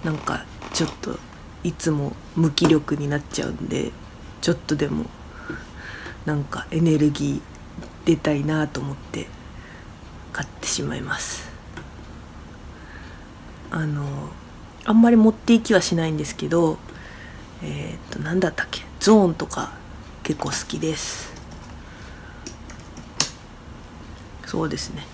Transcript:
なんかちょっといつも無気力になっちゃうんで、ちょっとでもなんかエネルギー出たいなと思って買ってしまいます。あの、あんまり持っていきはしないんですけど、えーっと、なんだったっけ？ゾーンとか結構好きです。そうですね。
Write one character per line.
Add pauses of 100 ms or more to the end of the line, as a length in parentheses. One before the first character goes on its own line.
な
ん
か (280)
ち
ょ
っ (140)
と (440)
い
つ
も (200)
無
気
力
に
な
っ
ち
ゃ
う
ん
で、 (500)
ち
ょ
っ
と
で
も (1200)
な
ん
か
エ
ネ
ル
ギ (640)
ー
出
た
い
な
と
思
っ
て (1040)
買
っ
て
し
ま
い
ま
す。 (2250)
あ
の、 (800)
あ
ん
ま
り
持
っ
て
い
き
は
し
な
い
ん
で
す
け
ど、 (880)
え (140)
ー
っ
と、
な
ん
だ
っ
た
っ
け？ (160)
ゾ
ー
ン
と
か (500)
結
構
好
き
で
す。 (3000)
そ
う
で
す
ね。